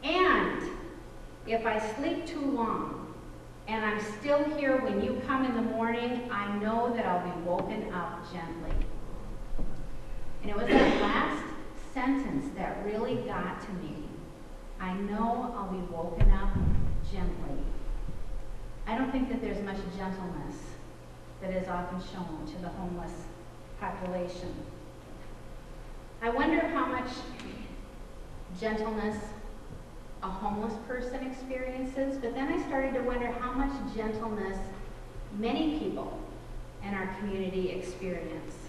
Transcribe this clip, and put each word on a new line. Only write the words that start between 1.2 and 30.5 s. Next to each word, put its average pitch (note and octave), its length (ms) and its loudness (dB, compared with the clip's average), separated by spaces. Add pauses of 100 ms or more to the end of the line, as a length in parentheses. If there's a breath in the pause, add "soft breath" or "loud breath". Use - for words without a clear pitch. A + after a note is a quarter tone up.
if A3 180 2
I G#3+ 140 4 (160)
sleep C#4+ 320 0
too D4+ 180 -2
long - 720 0 (520)
and A3 160 0
I'm G#3 160 2 (200)
still C#4+ 240 6 (140)
here C4+ 240 6
when G#3 200 2
you B3+ 240 2
come C4+ 200 4
in A#3+ 100 2
the A3+ 60 2
morning, A#3 720 0
I G#3 260 0
know A#3 380 2
that - 100 2
I'll F3+ 180 2
be F3 180 -2
woken F#3 500 0
up - 400 -4
gently." - 540 2 (1600)
And G#3 100 2
it G3+ 40 2
was A#3 120 4
that - 340 8
last - 420 4 (500)
sentence B3+ 520 2 (100)
that G3+ 300 -2
really A3+ 300 0 (100)
got - 360 -2
to - 100 -6 (120)
me. - 200 -6 (760)
I F#3+ 140 -2
know A3+ 640 0
I'll F#3+ 140 -4
be F#3 200 -2
woken E3 400 6
up - 180 8 (640)
gently. F3 460 0 (1300)
I A3+ 100 0
don't C4 140 2
think C4 180 2
that - 120 0
there's G3+ 220 -2
much G3 140 -2 (200)
gentleness F3+ 580 -4 (880)
that F#3 100 -2
is F#3 160 0
often F3+ 340 -2 (100)
shown D#3+ 360 -6
to E3 140 -8
the F3 80 -4
homeless F3 420 -4 (680)
population. F3+ 720 -4 (1700)
I A#3 80 2
wonder D4+ 300 6
how - 260 4
much B3 240 0 (1500)
gentleness G#3+ 560 0 (1040)
a F#3+ 60 -4
homeless G#3 460 -2 (140)